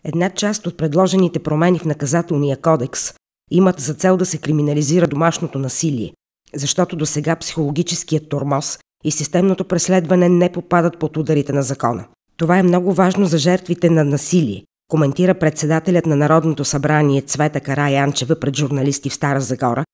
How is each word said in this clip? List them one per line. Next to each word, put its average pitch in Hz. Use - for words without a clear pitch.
Една 170
част 208
от 170
предложените 175
промени 160
в -
Наказателния 147
кодекс 139
имат 180
за 139
цел 185
да 180
се 165
криминализира 147
домашното 139
насилие, 131
защото 175
досега 156
психологическият 156
тормоз 143
и 160
системното 180
преследване 180
не 180
попадат 175
под 151
ударите 147
на 139
закона. 123
„Това 170
е 196
много 180
важно 185
за 165
жертвите 175
на 160
насилие“, 143
коментира 156
председателят 160
на 160
Народното 147
събрание 147
Цвета 147
Караянчева 143
пред 131
журналисти 139
в -
Стара 139
Загора 123